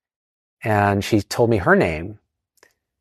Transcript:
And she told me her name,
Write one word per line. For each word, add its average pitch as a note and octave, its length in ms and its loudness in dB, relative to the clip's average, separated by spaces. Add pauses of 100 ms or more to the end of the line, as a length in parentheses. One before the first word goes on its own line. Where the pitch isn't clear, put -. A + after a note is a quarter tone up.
(600)
And G2+ 400 0
she G#2 200 0
told A#2 280 0
me A#2 80 2
her E3 200 2
name, F#2 420 -4 (800)